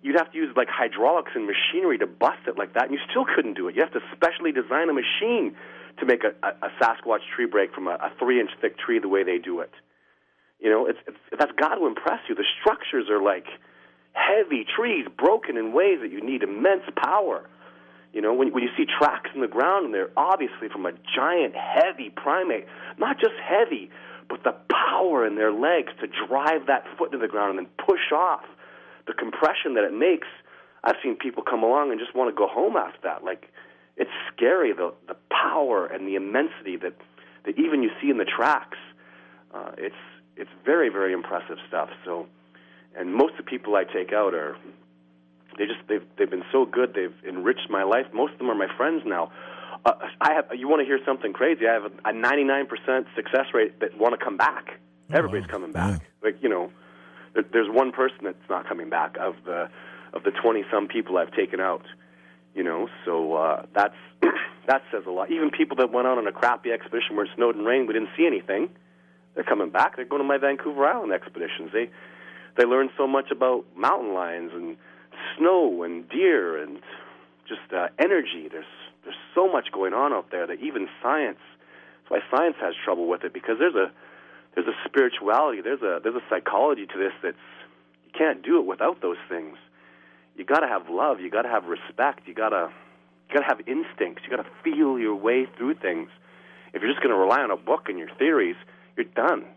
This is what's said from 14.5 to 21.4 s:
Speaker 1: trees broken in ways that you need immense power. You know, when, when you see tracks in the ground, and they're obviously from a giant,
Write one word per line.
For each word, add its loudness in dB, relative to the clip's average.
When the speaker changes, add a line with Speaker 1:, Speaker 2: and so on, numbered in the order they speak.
Speaker 1:
trees -2
broken 2
in -2
ways 6
that -6
you -8
need -2
immense 2
power. 0
You -2
know, 2
when, 4
when 0
you 0
see 2
tracks 0
in -4
the 0
ground, 2
and -4
they're 0
obviously 0
from -8
a -2
giant, 0